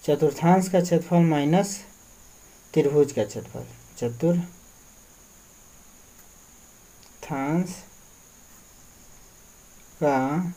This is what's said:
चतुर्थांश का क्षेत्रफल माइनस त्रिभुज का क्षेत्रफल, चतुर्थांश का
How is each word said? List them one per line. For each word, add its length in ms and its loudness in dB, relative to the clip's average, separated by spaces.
चतुर्थांश 640 2
का 120 2
क्षेत्रफल 440 2
माइनस 540 2
त्रिभुज 380 2
का 120 -2
क्षेत्रफल, 400 -12
चतुर्थांश 500 -2
का 380 0